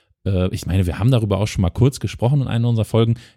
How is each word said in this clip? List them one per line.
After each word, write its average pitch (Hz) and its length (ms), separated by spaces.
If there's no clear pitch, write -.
äh, 92 280
ich - 100
meine, 92 220
wir 85 120
haben 113 120
darüber 107 280
auch 104 80
schon - 160
mal 85 80
kurz - 300
gesprochen 135 400
in 123 80
einer 117 200
unserer 110 180
Folgen. 117 300